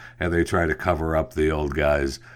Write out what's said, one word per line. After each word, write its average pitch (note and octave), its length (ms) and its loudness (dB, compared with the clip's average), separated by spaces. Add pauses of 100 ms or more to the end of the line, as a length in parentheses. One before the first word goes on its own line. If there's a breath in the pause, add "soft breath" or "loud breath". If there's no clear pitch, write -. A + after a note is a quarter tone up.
(200 loud breath)
and E2+ 140 -2
they E2+ 100 4
try E2+ 220 2
to D#2 80 0
cover D#2+ 420 0
up D2+ 160 0
the D#2 180 2
old D2 240 -2
guy's, D2 440 0 (180 loud breath)